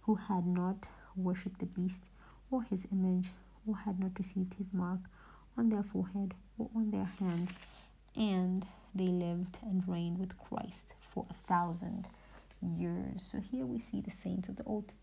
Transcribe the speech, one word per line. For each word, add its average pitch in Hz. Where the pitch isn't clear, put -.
who 220
had 190
not 180
worshipped 185
the -
beast 185
or 262
his 190
image, 185
or 214
had 202
not 185
received 185
his 190
mark 185
on 233
their 208
forehead 185
or 226
on 220
their 190
hands, 180
and 190
they 185
lived 180
and 185
reigned 170
with 185
Christ -
for -
a 170
thousand 175
years. 175
So -
here 254
we 247
see 202
the 196
saints 185
of 196
the -
old 208